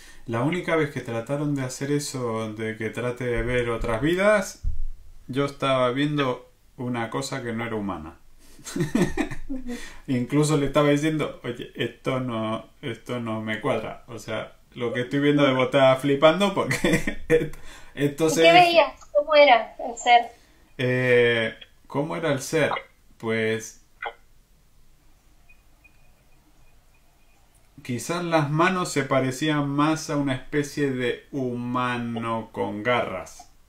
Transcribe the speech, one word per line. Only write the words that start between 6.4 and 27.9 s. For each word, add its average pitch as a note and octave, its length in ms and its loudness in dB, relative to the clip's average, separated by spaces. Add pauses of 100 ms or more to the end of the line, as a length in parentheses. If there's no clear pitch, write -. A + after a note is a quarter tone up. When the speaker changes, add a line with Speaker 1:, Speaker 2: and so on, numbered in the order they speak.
Speaker 1:
una B2 340 -4
cosa C3+ 320 -6
que A#2+ 100 -6
no A2+ 120 -4
era A2+ 120 -4
humana. F2 400 -6 (420)
<laughs> - 880 -2
Speaker 2:
Ujú. B3+ 300 -8 (300)
Speaker 1:
Incluso D3 500 2
le C#3+ 80 0
estaba D3 240 4
diciendo, D3+ 540 0
"Oye, - 300 -8
esto C3 460 -4
no, A2 460 -4 (160)
esto A#2+ 380 -8
no A2+ 200 -4
me A2 200 -6
cuadra". A2 480 -6
O A#2+ 100 -12
sea, A2 380 -8 (180)
lo A#2 180 -4
que A#2+ 100 -2
estoy C#3 180 -2
viendo D3 260 4
debo C3 180 2
estar C3 340 6
flipando D#3+ 560 4
porque D3 720 0
<laughs> - 40 -8
esto, D#3 300 2 (360)
esto C#3+ 320 0
Speaker 2:
¿Y D#3 40 2
Speaker 1:
se - 120 2
Speaker 2:
qué E4 100 8
Speaker 1:
ve E4+ 80 10
Speaker 2:
veías? E4+ 320 4 (200)
¿Cómo D4 220 2
era C4 440 6
el A#3+ 180 -8
ser? A#3+ 260 6 (540)
Speaker 1:
Eh, A#2+ 800 4 (320)
¿cómo D#3+ 300 -4
era E3 160 -2
el C3 100 -2
ser? - 280 0 (460)
Pues A2 640 -4 (4000)
quizás E3 420 -4